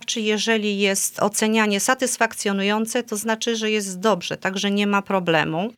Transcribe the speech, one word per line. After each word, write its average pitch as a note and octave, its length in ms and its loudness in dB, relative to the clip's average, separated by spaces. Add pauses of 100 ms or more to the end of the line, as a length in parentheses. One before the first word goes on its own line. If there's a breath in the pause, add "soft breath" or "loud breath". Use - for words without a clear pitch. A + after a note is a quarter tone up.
Czy - 140 -4
jeżeli G#3+ 580 0
jest G3 440 0
ocenianie G#3 580 2
satysfakcjonujące, A3 1200 0
to A#3 140 -8
znaczy, A3 400 -2
że G#3+ 140 -2
jest G3 300 -2
dobrze, F#3 360 0
także F#3+ 340 -2
nie G3+ 160 2
ma G3+ 160 2
problemu. E3+ 760 0